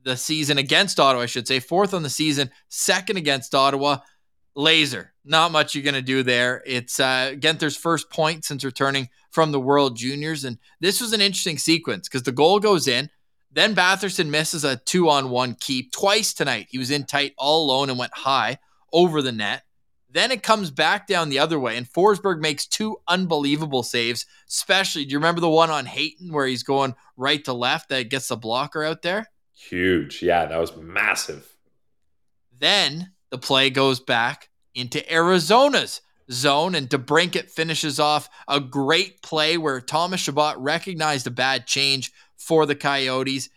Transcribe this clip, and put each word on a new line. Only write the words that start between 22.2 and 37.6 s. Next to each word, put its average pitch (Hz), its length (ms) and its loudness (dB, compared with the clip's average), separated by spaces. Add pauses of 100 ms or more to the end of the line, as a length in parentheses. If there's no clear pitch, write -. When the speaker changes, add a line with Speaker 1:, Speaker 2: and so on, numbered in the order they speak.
Speaker 1:
makes 156 260 -2
two 220 320 -4 (100)
unbelievable 151 760 0
saves, 117 420 -4 (220)
especially, 185 580 -2
do 135 60 -8
you 143 60 -2
remember 170 240 0
the 170 80 2
one 160 200 6
on 147 160 -2
Hayton 156 480 -8
where 139 140 0
he's 127 160 -4
going 135 320 0 (200)
right 143 300 -2
to 135 80 -4
left 127 360 -2
that 127 200 -4
gets 131 200 -6
the 127 60 -2
blocker 123 480 -4
out 156 200 -6
there? 196 260 -4 (240)
Speaker 2:
Huge. 87 720 -2
Yeah, 85 240 2
that 80 120 -4
was 85 160 -4
massive. 87 800 -6 (1000)
Speaker 1:
Then 165 540 0 (180)
the 127 80 -8
play 135 320 2
goes 131 300 2
back 123 500 -2 (240)
into 127 400 -6
Arizona's 180 880 4 (300)
zone, 143 420 2
and 139 160 -4
DeBrincat 156 600 0
finishes 156 500 -4